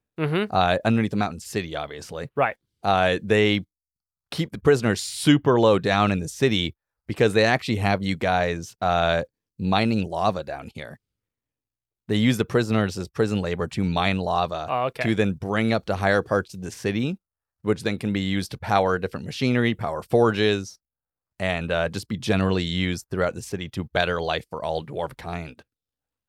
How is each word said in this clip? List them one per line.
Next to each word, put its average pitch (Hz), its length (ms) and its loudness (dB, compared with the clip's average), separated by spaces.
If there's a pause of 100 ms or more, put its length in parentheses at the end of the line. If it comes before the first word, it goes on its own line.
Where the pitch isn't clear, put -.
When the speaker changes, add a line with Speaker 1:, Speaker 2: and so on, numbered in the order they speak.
(180)
Speaker 1:
Mm-hmm. 160 320 -2
Speaker 2:
uh, 90 340 4
underneath 113 280 2
a 101 40 -4
mountain 92 240 -2
city, 85 360 -6
obviously. 73 600 -10
Speaker 1:
Right. 120 200 0 (260)
Speaker 2:
Uh, 92 400 4
they 104 420 2 (680)
keep - 200 -4
the 117 80 -12
prisoners 120 420 2
super 139 600 4
low 107 180 6
down 101 320 2
in 95 80 0
the 85 100 -6
city 95 460 0 (320)
because 110 280 2
they 110 100 6
actually 120 320 2
have 98 260 0
you 95 140 0
guys, 87 640 0
uh, 85 420 2 (380)
mining 98 500 0
lava 87 320 -2
down 71 320 -12
here. - 240 -14 (1080)
They 107 80 0
use 113 200 4
the 110 80 0
prisoners 107 540 0
as 90 100 -8
prison 104 320 -2
labor 87 280 -4
to - 160 -4
mine 90 340 0
lava 87 500 -2
Speaker 1:
Oh, 123 180 -2
okay. 127 180 -6
Speaker 2:
to 113 100 0
then 101 180 2
bring 107 400 -2
up 110 140 -2
to 98 100 -2
higher 98 260 2
parts 101 300 -2
of 95 80 -14
the 90 100 -10
city, 117 460 -4 (460)
which 104 200 0
then 104 160 -2
can 104 140 -4
be 98 80 0
used 95 300 -2
to - 80 -12
power 95 400 2
different - 260 -6
machinery, 123 500 0
power 78 280 -6
forges, 104 760 2 (600)
and, 85 340 -2
uh, 85 160 0
just 92 200 -8
be 98 100 -6
generally 95 440 0
used 87 480 -2
throughout 90 240 -2
the 85 80 -12
city 90 280 -8
to 90 140 -6
better 87 360 -2
life 80 300 -4
for - 120 -8
all 80 220 -6
dwarf 82 320 -8
kind. 85 460 -12 (680)